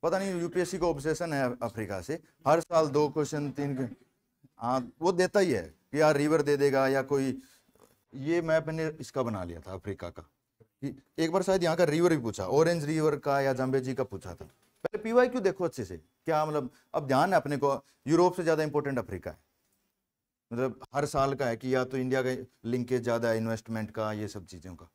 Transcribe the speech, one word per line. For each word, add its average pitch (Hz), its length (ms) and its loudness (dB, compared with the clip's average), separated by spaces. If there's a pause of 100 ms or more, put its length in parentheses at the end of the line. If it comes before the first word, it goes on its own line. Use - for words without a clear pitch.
पता 170 160 2
नहीं 196 140 -2
यूपीएससी 175 440 -2
को 170 120 2
ऑब्सेशन 156 440 -2
है 139 100 2 (180)
अफ्रीका 104 400 -4
से, 156 180 -6 (280)
हर 160 140 6
साल 160 280 2
दो 147 200 2
क्वेश्चन, 147 420 -4
तीन 143 260 -4
के-, 127 180 -6 (640)
हाँ 120 400 -2
वो 170 140 2
देता 180 260 2
ही 180 120 4
है 98 120 0
कि - 380 -4
यार 151 160 6
रिवर 151 260 2
दे 147 140 2
देगा 135 320 4
या 139 160 2
कोई। 135 320 0 (760)
ये 156 280 -2
मैप 160 260 0
मैंने 160 200 -4 (140)
इसका 131 220 -4
बना 107 200 -4
लिया 85 160 -10
था 92 140 -14
अफ्रीका 90 360 -8
का, 82 120 -18 (400)
कि - 340 -12 (220)
एक 160 140 0
बार 180 120 2
शायद 190 200 2
यहाँ 165 140 2
का 180 80 6
रिवर 165 240 4
भी 156 120 2
पूछा, 104 260 -4
ऑरेंज 156 380 4
रिवर 156 340 2
का 139 220 0
या 135 120 2
जाम्बेजी 131 400 -2
का 131 120 -2
पूछा 95 260 -12
था। 85 140 -16
पहले - 580 -12
पीवाईक्यू 247 380 2
देखो 185 240 0
अच्छे 123 200 -6
से, 87 120 -12
क्या 151 480 -2
मतलब, 147 240 -4 (240)
अब 151 140 -4
ध्यान 139 220 4
है 185 60 2
अपने 147 220 0
को, 139 160 2 (340)
यूरोप 175 260 4
से 180 100 -4
ज़्यादा 156 200 2
इंपॉर्टेंट 143 360 -2
अफ्रीका 90 320 -8
है, - 60 -18 (1120)
मतलब 123 300 -4 (120)
हर 143 140 0
साल 139 280 0
का 135 100 -2
है 117 120 -2
कि 127 180 -2
या 127 100 2
तो 131 120 -6
इंडिया 127 260 0
का 127 120 0 (300)
लिंकेज 123 380 0
ज़्यादा 117 260 0
है 113 80 2
इन्वेस्टमेंट 110 540 -4
का, 107 220 -4
ये 107 140 -6
सब 95 180 -12
चीज़ों 87 300 -16
का। 82 200 -20